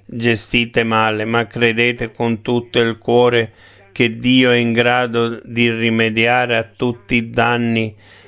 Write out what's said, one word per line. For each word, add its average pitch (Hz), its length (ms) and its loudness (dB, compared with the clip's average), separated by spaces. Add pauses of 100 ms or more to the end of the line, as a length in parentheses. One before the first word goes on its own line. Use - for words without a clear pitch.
gestite 117 800 -2
male, 110 420 0
ma 113 220 -2
credete 120 640 -2
con 117 320 -4
tutto 120 360 -2
il 113 200 0
cuore 120 540 2 (420)
che 117 220 0
Dio 127 340 4
è 120 60 4
in 117 160 0
grado 117 680 0
di 117 300 0
rimediare 113 840 0
a 113 60 -2
tutti 123 520 -6
i 117 140 -2
danni 117 680 -2 (320)